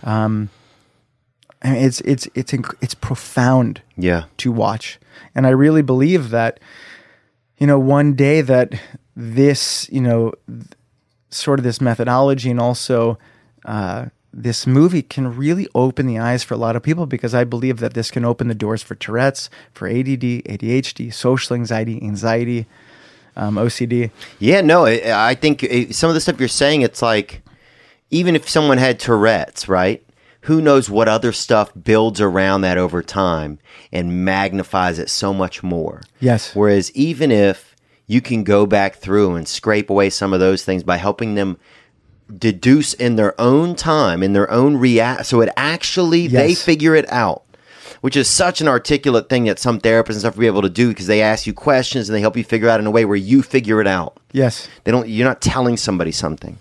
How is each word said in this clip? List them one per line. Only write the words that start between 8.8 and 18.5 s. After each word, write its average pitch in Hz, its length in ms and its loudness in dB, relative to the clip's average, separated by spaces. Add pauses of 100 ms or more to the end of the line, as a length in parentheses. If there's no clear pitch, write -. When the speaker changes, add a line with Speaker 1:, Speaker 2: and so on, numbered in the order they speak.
Speaker 1:
this, 127 760 0
you 135 80 -2
know, 117 320 0 (160)
th-, 117 160 -16 (640)
sort - 300 -2
of 123 60 -2
this 120 160 -2
methodology 127 680 0
and 120 100 -2
also, 117 580 0 (480)
uh, 107 400 -6 (260)
this 117 340 -6
movie 147 360 4
can 127 340 -8
really 160 380 -2
open 131 320 0
the 117 120 -2
eyes 120 240 -2
for - 120 -8
a - 20 -6
lot 113 200 -2
of 117 60 -6
people, 160 220 -2
because 123 300 -6
I 123 100 2
believe 123 360 -4
that 120 140 -6
this 113 160 -6
can 120 140 -4
open 120 240 -2
the 113 60 -4